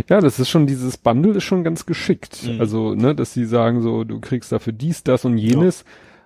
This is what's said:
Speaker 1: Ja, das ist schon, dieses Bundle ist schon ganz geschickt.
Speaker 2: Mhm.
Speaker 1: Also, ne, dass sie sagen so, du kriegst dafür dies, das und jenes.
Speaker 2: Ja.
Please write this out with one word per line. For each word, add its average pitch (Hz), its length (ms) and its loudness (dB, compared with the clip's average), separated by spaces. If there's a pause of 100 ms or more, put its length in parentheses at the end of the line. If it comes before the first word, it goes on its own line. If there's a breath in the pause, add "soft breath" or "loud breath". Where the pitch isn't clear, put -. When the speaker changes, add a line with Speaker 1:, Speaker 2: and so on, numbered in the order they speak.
Speaker 1:
Ja, 202 120 6
das 147 180 2
ist 127 100 0
schon, 151 180 4
dieses 127 300 -4
Bundle 185 360 2
ist 196 100 -2
schon 185 200 -2
ganz 165 240 -6
geschickt. - 560 -4
Speaker 2:
Mhm. 117 180 -6
Speaker 1:
Also, 110 320 -2
ne, 120 220 2
dass 131 180 -6
sie 120 120 -2
sagen 117 360 2
so, 113 220 -2
du 113 160 -10
kriegst 120 320 -6
dafür 113 220 -4
dies, 143 300 -6
das 127 220 2
und 120 140 2
jenes. 135 420 2
Speaker 2:
Ja. - 40 -20 (400 soft breath)